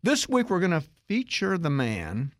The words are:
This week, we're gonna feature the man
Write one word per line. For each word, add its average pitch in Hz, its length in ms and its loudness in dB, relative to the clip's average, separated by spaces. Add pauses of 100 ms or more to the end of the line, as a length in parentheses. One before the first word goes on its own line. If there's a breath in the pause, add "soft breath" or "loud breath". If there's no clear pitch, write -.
This 285 240 2
week, 247 220 2
we're 185 80 2
gonna 170 240 2 (240)
feature 196 500 -2
the 165 140 0
man 113 680 -2